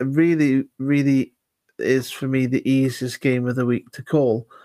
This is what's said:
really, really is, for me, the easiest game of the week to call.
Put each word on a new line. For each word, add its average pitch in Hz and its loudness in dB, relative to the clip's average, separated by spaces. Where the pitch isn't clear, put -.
really, 143 2
really 139 0
is, 127 0
for - -8
me, 131 0
the 123 -2
easiest 131 -2
game 127 0
of 123 -4
the 127 -2
week 120 -2
to - -18
call. 123 0